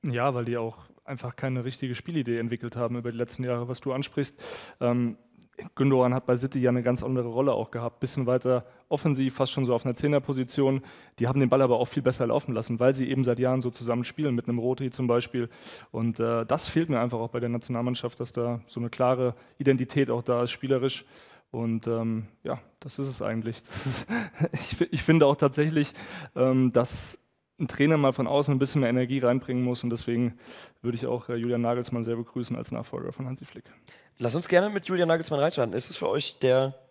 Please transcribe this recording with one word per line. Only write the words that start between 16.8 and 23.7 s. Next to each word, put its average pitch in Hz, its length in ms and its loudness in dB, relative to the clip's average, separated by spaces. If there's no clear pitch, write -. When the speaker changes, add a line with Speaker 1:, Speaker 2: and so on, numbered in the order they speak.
Speaker 1:
mir 127 120 2
einfach 120 180 -2
auch 117 120 -4
bei 120 100 -4
der 120 80 -2
Nationalmannschaft, 120 720 -4
dass 120 120 -8
da 120 360 -2
so - 100 -10
eine 117 100 -4
klare 127 460 2
Identität 131 520 2
auch 120 120 0
da 123 220 2
ist, 120 80 -4
spielerisch. 131 520 0
Und, 113 380 -4
ähm, 113 400 -2
ja, - 160 -6
das - 220 -12
ist 139 80 -4
es 127 120 -10
eigentlich. 110 420 -4
Das - 220 -8